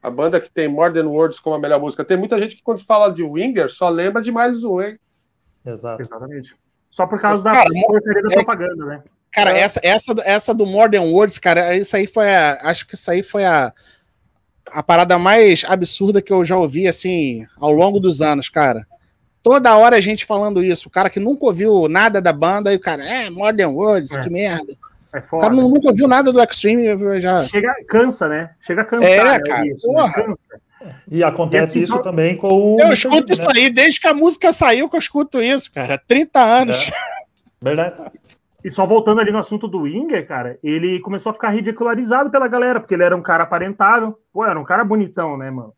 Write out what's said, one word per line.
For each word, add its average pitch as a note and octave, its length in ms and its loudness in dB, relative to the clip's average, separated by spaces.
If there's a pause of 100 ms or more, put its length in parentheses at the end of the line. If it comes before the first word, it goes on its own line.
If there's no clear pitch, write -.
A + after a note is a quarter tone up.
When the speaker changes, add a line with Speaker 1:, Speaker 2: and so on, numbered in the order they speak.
Speaker 1:
a B2 80 -8
banda D#3+ 300 -2
que - 100 -20
tem D#3 160 -6
More D#3 260 -2
Than D#3+ 140 -2
Words D#3 320 -2
como D#3 160 -6
a D3+ 60 -6
melhor D3 200 0
música. D3 240 -8
Tem F#3+ 120 -2
muita G#3 240 -2
gente A3 160 -6
que - 80 -20
quando A3 200 -6
fala G#3 280 2
de E3+ 100 -8
Winger E3 480 -4
só F3+ 180 -4
lembra F#3 320 -2
de A3+ 120 -6
Mais A#3 320 -2
Um, F#3+ 180 -4
hein? G#3+ 160 -10 (680)
Speaker 2:
Exato. A#2 380 -12
Speaker 3:
Exatamente. B2+ 540 -16 (340)
Só F3+ 160 -2
por G3+ 140 -6
causa G#3 240 0
da A3 80 2
Speaker 4:
Cara, A#3 200 6
mo-, F#3 140 0
Speaker 3:
porcaria G#3 360 0
da G#3+ 100 -4
Speaker 4:
é - 20 0
Speaker 3:
propaganda, F3+ 520 -4
né? C#3+ 160 -14 (300)
Speaker 4:
Cara, G#3 200 2
Speaker 1:
É. F3+ 80 2
Speaker 4:
essa, G3 220 0
essa, G#3+ 320 0 (100)
essa G#3+ 300 0
do G#3+ 120 0
More G#3 240 4
Than G3+ 120 2 (100)
Words, G3 260 2
cara, F3 380 2
isso G3+ 200 -2
aí G3+ 100 0
foi G3+ 280 0
a, D3+ 200 4 (100)
acho E3 220 -4
que - 80 -18
isso - 160 -10
aí F3+ 120 -2
foi G3+ 220 -4
a, D3+ 280 2 (1000)
a D3+ 120 -8
parada F3 360 2
mais G3 480 4
absurda G3 560 0
que - 100 -4
eu F#3 120 2
já F#3 120 0
ouvi, E3+ 300 -2
assim, D3+ 600 -4 (120)
ao D3+ 140 0
longo G3 280 2
dos E3 220 0
anos, D3 260 -2
cara. B2+ 380 0 (560)
Toda B3 340 6
hora A#3 200 8
a G#3 40 6
gente G#3 240 -4
falando G3+ 400 -2
isso. F3+ 240 -2
O - 20 -20
cara F#3+ 200 0
que G3 100 -6
nunca C4+ 240 -4
ouviu G3 440 2
nada G3+ 320 2
da F3 120 2
banda, G3 400 0
e F#3+ 40 2
o F#3 40 -4
cara, D#3 240 -8
"É, A3+ 240 -8
More G3+ 280 -2
Than F#3 120 0
Words, D#3 480 -2
Speaker 3:
É. C3+ 60 -6
Speaker 4:
que E3+ 80 -6
merda." F3 420 -6 (400)
Speaker 3:
É C#3+ 60 -10
Speaker 4:
O C3+ 40 -10
Speaker 3:
foda. D#3+ 200 -4
Speaker 4:
cara A3+ 120 2
nu-, B3+ 140 4
nunca C#4 200 4
ouviu B3 200 2
nada C4 240 4
do B3 100 4
Extreme, A#3 440 0
eu G3+ 340 -2
já F3+ 260 0
Speaker 3:
Chega, G#3+ 280 -2 (140)
cansa, A3+ 400 2
né? D#3 220 -6 (100)
Chega F3+ 220 -4
a - 20 -2
cansar, A#3 260 2
Speaker 4:
É, G3+ 140 6
Speaker 3:
né, C4 160 4
Speaker 4:
cara, - 260 -2
Speaker 3:
isso, C#3+ 220 -6
né? C4+ 60 0
Speaker 4:
porra. C4 180 2
Speaker 3:
Cansa. G#3 300 -6 (680)
Speaker 2:
E E3 140 0
acontece D#3+ 380 0
Speaker 3:
E - 20 2
assim, D#3+ 160 -4
Speaker 2:
isso E3+ 120 -2
Speaker 3:
só - 60 -2
Speaker 2:
também F3 380 -2
com G3 120 -4
o G#3 320 4
Speaker 4:
Eu E4 80 8
Speaker 2:
mister C4 220 0
Speaker 4:
escuto C#4 180 2
Speaker 2:
Big, F3+ 40 0
Speaker 4:
isso E3+ 160 0
Speaker 2:
né? C4 80 2
Speaker 4:
aí, B3+ 140 4
desde C4+ 300 2
que - 80 -2
a D#4 60 4
música E4 380 2
saiu C4+ 360 2
que - 80 -6
eu D4+ 40 0
escuto C#4+ 400 -4
isso, C4 320 -2
cara. C3+ 260 -4
Trinta C#4+ 420 0
anos. A#3+ 360 4 (120)
Speaker 2:
É. - 40 -10 (720)
Verdade. D#3+ 340 -4 (640)
Speaker 3:
E F#3+ 80 -10
só F#3+ 160 -2
voltando G#3+ 340 4
ali G#3+ 100 0
no G#3+ 80 -2
assunto G#3 300 -6
do F3 140 -6
Winger, F#3+ 440 -4
cara, B2 360 -10
ele E3 380 -4
começou G3 300 -8
a G#3+ 40 -8
ficar A3 160 -4
ridicularizado A#3 800 -2
pela C4 180 0
galera, B3 320 -2
porque - 140 -4
ele F3 80 0
era F3+ 140 2
um F3 60 -8
cara E3 220 0
aparentável. G3+ 760 0 (140)
Pô, G#3+ 120 -4
era F#3 140 -2
um C#3+ 60 -10
cara G3+ 200 0
bonitão, F#3 540 -4
né, C3+ 120 -12
mano? A#2 280 -14